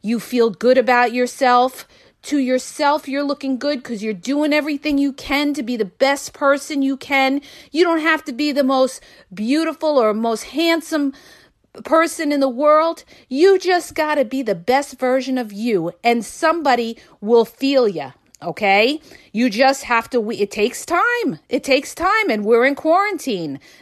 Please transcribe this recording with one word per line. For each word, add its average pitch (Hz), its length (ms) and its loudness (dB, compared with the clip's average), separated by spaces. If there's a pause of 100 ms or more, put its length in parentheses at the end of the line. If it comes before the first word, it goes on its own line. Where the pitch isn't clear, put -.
You 220 180 -4
feel 233 300 0
good 247 280 4
about 240 340 2
yourself. 247 760 0 (360)
To 294 140 -2
yourself, 277 680 0
you're 277 160 -2
looking 269 340 -4
good 277 240 -4
'cause 214 220 -8
you're 220 100 -4
doing 285 380 -2
everything 294 460 -2
you 277 140 0
can 285 420 -2
to 285 100 -6
be 240 120 -4
the 214 80 -2
best 269 480 -2
person 277 480 0
you 269 160 0
can. 269 440 0 (320)
You 320 100 2
don't 330 160 2
have 311 280 0
to 285 60 -8
be 294 200 -2
the 277 100 0
most 262 380 2 (340)
beautiful 294 640 0
or 214 160 4
most 226 300 -2
handsome 311 680 -2 (680)
person 320 480 0
in 294 80 0
the 269 100 2
world. 302 540 2 (260)
You 370 300 4
just 359 380 -2
gotta 302 280 0
be 262 180 -6
the 214 120 -2
best 254 420 -2
version 254 420 -2
of 214 140 -6
you, 196 380 -2 (140)
and 233 200 0
somebody 269 720 -2 (220)
will 226 240 4
feel 262 440 0
ya. 143 240 -8 (300)
Okay? 202 580 0 (320)
You 240 160 0
just 262 360 2
have 233 260 -2
to, 240 100 0
we-, 208 160 -6
it 202 140 -2
takes 220 340 -2
time. 392 540 0 (100)
It 262 160 -2
takes 277 300 0
time, 403 340 0
and 208 160 -2
we're 233 220 4
in 285 80 2
quarantine. 294 840 -2 (240)